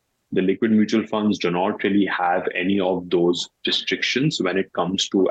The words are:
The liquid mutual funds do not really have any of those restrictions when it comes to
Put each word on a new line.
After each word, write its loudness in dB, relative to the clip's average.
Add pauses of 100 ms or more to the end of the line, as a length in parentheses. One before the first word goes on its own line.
(340)
The 2
liquid 0
mutual 2
funds -2
do 0
not -2
really 2
have -2
any 0
of -2
those 2 (160)
restrictions -2
when -2
it -2
comes -2
to 2